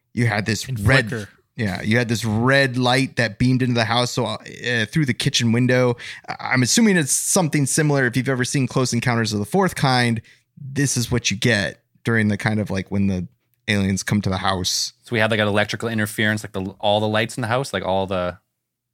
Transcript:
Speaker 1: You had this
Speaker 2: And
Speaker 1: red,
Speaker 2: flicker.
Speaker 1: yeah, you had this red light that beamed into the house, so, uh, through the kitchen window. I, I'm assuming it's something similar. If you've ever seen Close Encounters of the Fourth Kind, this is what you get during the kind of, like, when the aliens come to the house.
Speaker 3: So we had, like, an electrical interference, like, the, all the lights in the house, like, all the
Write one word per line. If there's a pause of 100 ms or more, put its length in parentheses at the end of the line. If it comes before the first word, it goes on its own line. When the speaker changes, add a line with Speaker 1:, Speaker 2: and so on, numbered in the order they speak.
(140)
Speaker 1:
You
had
this
Speaker 2:
And
Speaker 1:
red,
Speaker 2:
flicker. (280)
Speaker 1:
yeah,
you
had
this
red
light
that
beamed
into
the
house,
so,
uh,
through
the
kitchen
window. (320)
I, (160)
I'm
assuming
it's
something
similar.
If
you've
ever
seen
Close
Encounters
of
the
Fourth
Kind, (360)
this
is
what
you
get (220)
during
the
kind
of,
like,
when
the (420)
aliens
come
to
the
house.
Speaker 3:
So
we
had,
like,
an
electrical
interference,
like,
the, (180)
all
the
lights
in
the
house,
like,
all
the (560)